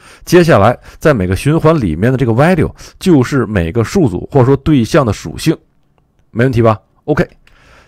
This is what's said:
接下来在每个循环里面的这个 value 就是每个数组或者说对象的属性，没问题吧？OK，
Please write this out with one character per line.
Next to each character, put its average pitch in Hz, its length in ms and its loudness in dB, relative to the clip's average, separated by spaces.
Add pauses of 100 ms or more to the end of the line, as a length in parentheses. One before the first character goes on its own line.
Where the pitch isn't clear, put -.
(260)
接 175 160 4
下 156 160 4
来 110 200 2 (220)
在 151 140 0
每 92 140 -4
个 92 80 -2
循 147 220 -2
环 160 200 2
里 90 200 -4
面 107 120 0
的 131 80 0
这 131 80 -2
个 113 60 0
value 139 400 0 (260)
就 151 260 2
是 127 220 -4
每 90 280 -4
个 117 100 0
数 160 240 0
组 90 240 -8
或 139 80 2
者 120 60 4
说 135 120 2
对 139 260 0
象 139 220 0
的 107 60 0
属 - 260 -10
性， - 200 -2 (760)
没 117 140 -2
问 135 60 0
题 117 100 0
吧？ 110 180 0 (260)
OK， - 220 -2 (600)